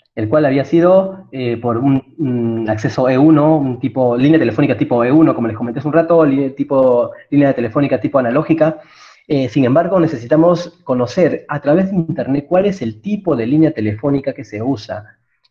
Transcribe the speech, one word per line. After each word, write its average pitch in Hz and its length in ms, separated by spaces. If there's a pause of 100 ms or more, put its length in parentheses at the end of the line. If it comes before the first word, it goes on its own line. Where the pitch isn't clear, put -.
(160)
el 110 120
cual 151 160
había 135 200
sido, 185 680
eh, 123 260
por 117 200
un, 135 260 (160)
un 117 500
acceso 123 400
E 131 80
uno, 156 400
un 131 220
tipo, 127 380
línea 147 220
telefónica 127 380
tipo 117 280
E 123 80
uno, 156 200
como 117 140
les 110 100
comenté 117 220
hace 143 80
un 143 80
rato, 165 300
li-, 135 260
tipo, 131 600 (180)
línea 143 220
telefónica 123 480
tipo 139 180
analógica. 156 600 (500)
Eh, 135 200
sin 139 160
embargo, 170 360
necesitamos 156 840
conocer 127 680
a 147 120
través 185 300
de 202 60
Internet 147 520
cuál 185 180
es 190 160
el 113 180
tipo 196 360
de 113 100
línea 151 260
telefónica 135 600
que 123 120
se 104 160
usa. 110 560 (340)